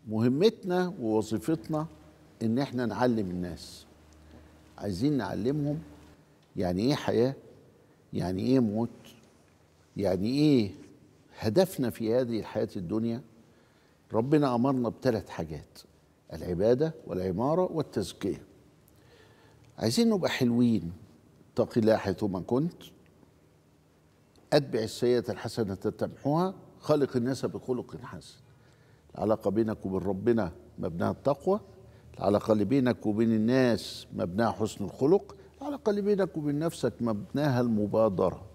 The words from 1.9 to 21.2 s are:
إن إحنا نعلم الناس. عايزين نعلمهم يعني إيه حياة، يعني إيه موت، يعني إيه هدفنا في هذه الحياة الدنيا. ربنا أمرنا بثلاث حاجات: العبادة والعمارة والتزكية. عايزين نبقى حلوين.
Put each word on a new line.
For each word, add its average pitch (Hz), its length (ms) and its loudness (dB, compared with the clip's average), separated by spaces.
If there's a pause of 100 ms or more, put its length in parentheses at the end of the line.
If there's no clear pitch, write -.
إن 113 180 0
إحنا 131 260 -4
نعلم 110 440 0
الناس. 87 560 -10 (920)
عايزين 107 400 -2
نعلمهم 143 640 -2 (760)
يعني 90 260 -2
إيه 135 140 2
حياة، 117 400 0 (760)
يعني 92 280 -4
إيه 127 180 4
موت، 113 300 0 (1080)
يعني 95 320 0
إيه 135 420 4 (680)
هدفنا 175 500 2
في 110 260 -2
هذه 117 240 0
الحياة 110 360 -4
الدنيا. 113 460 -2 (920)
ربنا 135 420 2
أمرنا 123 340 2
بثلاث 110 400 -2
حاجات: 78 500 -10 (540)
العبادة 104 600 2 (140)
والعمارة 101 640 0
والتزكية. 98 680 -4 (1400)
عايزين 226 320 2
نبقى 170 200 2
حلوين. 117 600 2 (640)